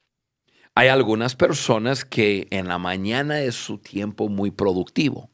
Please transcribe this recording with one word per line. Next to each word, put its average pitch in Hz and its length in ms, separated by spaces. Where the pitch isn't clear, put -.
Hay 123 140
algunas 120 460
personas 131 720
que 104 460
en 95 160
la 90 100
mañana 104 640
es 127 140
su 110 240
tiempo 104 500
muy 98 220
productivo, 98 840